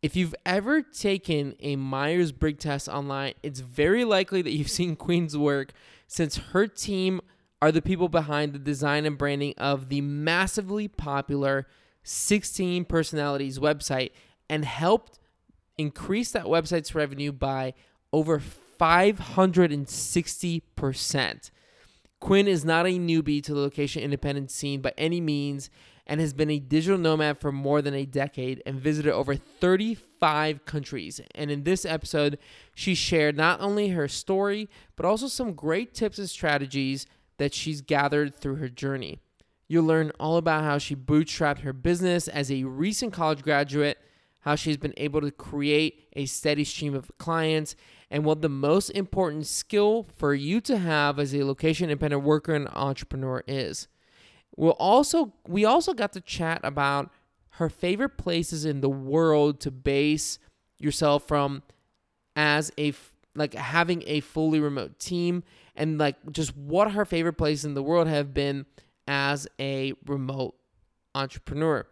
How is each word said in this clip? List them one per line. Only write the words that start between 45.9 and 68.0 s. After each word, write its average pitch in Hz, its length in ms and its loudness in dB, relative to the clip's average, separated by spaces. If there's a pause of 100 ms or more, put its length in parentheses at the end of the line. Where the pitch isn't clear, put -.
a 139 120 -4
steady 147 380 0
stream 143 320 -4
of 131 220 -8
clients, 160 580 0 (340)
and 151 140 -2
what 156 180 2
the 160 60 2
most 147 440 2
important 175 540 -2
skill 208 680 0
for 143 180 2
you 147 280 0
to 247 160 0
have 151 420 2
as 139 160 0
a 143 80 2
location 156 460 0
independent 147 340 0
worker 151 320 2
and 143 140 -2
entrepreneur 135 760 -4
is. 131 440 -6 (680)
We'll 160 120 4
also, 254 600 4 (140)
we 196 180 2
also 330 280 4
got 202 200 -2
to 185 80 -10
chat 165 420 -4
about 139 480 0 (380)
her 165 200 -2
favorite 202 480 -2
places 165 480 -2
in 139 160 -2
the 135 80 4
world 147 680 4
to 147 100 -6
base 139 720 0 (400)
yourself 147 480 2
from 143 340 0 (760)
as 151 400 2
a 147 140 0
f-, - 240 -12 (220)
like, 147 180 -2
having 165 540 0
a 147 140 -2
fully 156 380 0
remote 139 380 -4
team, 175 460 -2 (320)
and, 156 240 -2
like, 143 160 2 (160)
just 139 260 -4
what 175 360 2
her 202 120 0
favorite 165 280 -2
places 151 320 -2
in 143 100 -6
the 139 80 -4
world 160 240 4